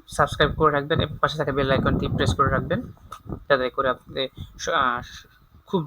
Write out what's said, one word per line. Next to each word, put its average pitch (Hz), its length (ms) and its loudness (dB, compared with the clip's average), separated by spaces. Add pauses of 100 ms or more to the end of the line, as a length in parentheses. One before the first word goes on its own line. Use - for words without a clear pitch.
সাবস্ক্রাইব 147 500 2
করে 156 140 4
রাখবেন 147 280 0
এবং 165 180 -2
পাশে 147 200 -2
থাকা 143 140 -2
বেল 135 200 0
আইকনটি 135 360 2
প্রেস - 280 0
করে 135 140 2
রাখবেন, 135 300 0 (680)
যাতে 127 200 2
করে 135 200 -2
আপনাদের 131 380 -6 (320)
স-, - 100 -6
আহ, 127 320 0 (680)
খুব 185 200 0